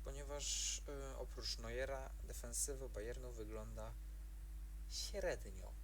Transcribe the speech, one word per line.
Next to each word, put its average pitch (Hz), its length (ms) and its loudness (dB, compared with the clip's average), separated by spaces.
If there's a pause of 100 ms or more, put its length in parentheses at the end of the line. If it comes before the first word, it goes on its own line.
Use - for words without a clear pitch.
Ponieważ, 139 720 2 (100)
e, 139 300 0
oprócz 123 400 0
Neuera 131 520 2 (140)
defensywa 127 680 2
Bayernu 120 420 0
wygląda 110 640 -2 (960)
średnio. 156 840 0 (120)